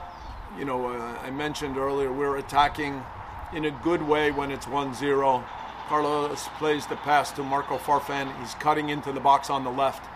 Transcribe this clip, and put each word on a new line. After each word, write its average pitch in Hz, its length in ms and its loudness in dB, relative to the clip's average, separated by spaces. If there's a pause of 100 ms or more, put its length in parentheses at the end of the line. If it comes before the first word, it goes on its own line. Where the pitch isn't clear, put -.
(580)
you 139 80 -4
know, 127 220 -2
uh, 117 360 -6
I 131 80 -8
mentioned 143 460 -4
earlier, 135 340 0
we're 139 280 0
attacking 139 600 2 (520)
in 156 100 -2
a 151 80 0
good 160 300 0
way 151 300 4
when 139 200 -2
it's 131 160 -8
one 135 260 -2
zero. 135 520 2 (420)
Carlos 147 720 0
plays 151 300 2
the 139 100 -4
pass 143 340 4
to - 100 -4
Marco 135 360 0
Farfan. 139 640 0
He's 117 140 -8
cutting 151 340 2
into 143 240 -2
the 135 80 -4
box 139 280 6
on 139 140 0
the 127 80 -2
left. 131 340 0 (100)